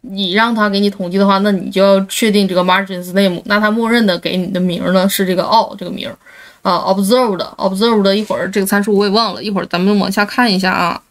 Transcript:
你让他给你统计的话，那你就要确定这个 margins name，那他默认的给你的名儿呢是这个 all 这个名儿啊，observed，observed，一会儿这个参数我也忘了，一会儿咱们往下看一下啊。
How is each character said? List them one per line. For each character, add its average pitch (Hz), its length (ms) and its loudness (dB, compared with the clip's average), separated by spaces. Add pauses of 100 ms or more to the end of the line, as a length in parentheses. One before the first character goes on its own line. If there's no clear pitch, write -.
你 190 320 -6
让 226 200 2
他 208 140 2
给 196 100 0
你 202 100 2
统 196 220 -6
计 196 80 -2
的 196 80 4
话， 196 120 2
那 208 120 2
你 190 200 -2
就 190 120 2
要 196 220 6
确 220 260 0
定 196 160 2
这 185 80 -4
个 180 80 2
margins 185 500 -2
name， 185 340 0
那 202 120 0
他 214 100 2
默 226 220 0
认 233 160 2
的 180 140 2
给 - 160 -4
你 185 100 -2
的 190 140 -4
名 180 200 -2
儿 175 120 -2
呢 190 160 4
是 190 180 -2
这 185 80 0
个 175 80 0
all - 340 0
这 180 80 -12
个 180 60 -10
名 - 180 -10
儿 - 80 -14 (460)
啊， 185 140 0 (100)
observed，observed， 196 1300 0
一 220 80 0
会 208 140 -6
儿 180 120 -4
这 196 120 -2
个 190 60 0
参 202 140 0
数 208 160 0
我 202 80 2
也 202 60 0
忘 220 240 0
了， 107 80 -12
一 208 80 -6
会 196 100 -2
儿 - 60 -6
咱 175 140 -4
们 202 180 2
往 190 140 0
下 214 120 0
看 240 240 0
一 190 80 2
下 190 160 0
啊。 175 380 -2